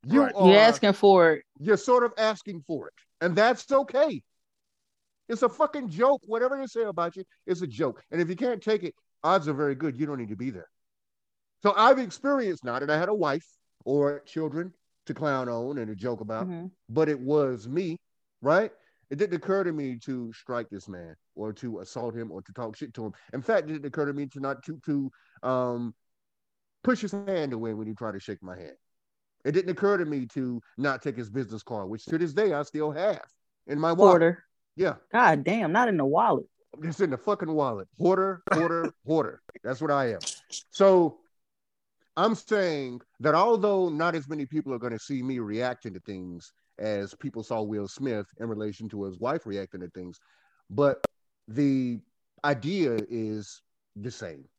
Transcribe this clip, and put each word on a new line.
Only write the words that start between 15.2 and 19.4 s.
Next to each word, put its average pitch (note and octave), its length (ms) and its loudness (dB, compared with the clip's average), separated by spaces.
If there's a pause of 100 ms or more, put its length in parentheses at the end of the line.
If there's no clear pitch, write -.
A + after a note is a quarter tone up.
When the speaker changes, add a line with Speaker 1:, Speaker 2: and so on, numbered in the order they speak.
Speaker 1:
on A#2+ 300 -6
and A2+ 100 -6
to G#2+ 60 -10
joke A2 260 -6
about, A2 280 -6
Speaker 3:
Mm-hmm. F3 180 -10 (220)
Speaker 1:
but D3+ 200 0
it C#3+ 120 -2
was B2+ 480 0
me, E3 300 -4 (420)
right? E3+ 320 2 (380)
It C#3+ 80 -6
didn't F3+ 180 -2
occur F#3+ 280 -2